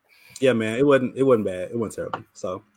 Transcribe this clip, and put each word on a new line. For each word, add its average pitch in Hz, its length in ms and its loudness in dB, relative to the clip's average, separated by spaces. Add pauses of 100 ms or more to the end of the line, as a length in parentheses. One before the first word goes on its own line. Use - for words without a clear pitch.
(400)
yeah, 131 140 4
man, 110 260 -2
it 143 60 2
wasn't, 127 320 2
it 131 60 0
wasn't 117 220 4
bad. 92 260 -6
It 117 60 -6
wasn't 107 180 -6
terrible. - 280 -10 (100)
So 92 300 -10 (140)